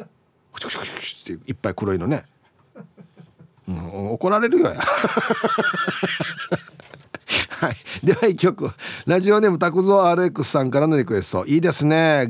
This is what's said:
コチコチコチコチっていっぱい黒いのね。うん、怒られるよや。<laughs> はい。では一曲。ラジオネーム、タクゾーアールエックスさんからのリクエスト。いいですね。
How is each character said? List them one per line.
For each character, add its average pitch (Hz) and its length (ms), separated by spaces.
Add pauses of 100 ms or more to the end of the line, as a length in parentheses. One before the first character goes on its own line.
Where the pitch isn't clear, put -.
(520)
コ - 80
チ - 60
コ - 60
チ - 60
コ - 60
チ - 100
コ - 60
チ - 340
っ 82 40
て - 120
い - 40
っ - 20
ぱ - 140
い 92 40
黒 98 200
い 95 40
の 87 100
ね。 139 180 (1400)
う 92 40
ん、 95 400
怒 - 180
ら 220 120
れ 233 80
る 339 100
よ 285 120
や。 - 80
<laughs> - 60 (2750)
は 156 120
い。 117 60 (300)
で 170 80
は - 140
一 185 80
曲。 160 340 (360)
ラ 180 160
ジ 196 100
オ 208 80
ネ 214 80
ー 196 40
ム、 170 60
タ 170 140
ク 175 100
ゾ 196 160
ー 196 60
ア 175 100
ー - 40
ル 185 80
エ - 20
ッ 156 40
ク 143 120
ス - 60
さ 147 120
ん 131 80
か 143 120
ら 156 60
の 156 100
リ 123 80
ク 107 100
エ 98 60
ス - 100
ト。 92 140
い 151 120
い 170 40
で 170 100
す 147 140
ね。 156 440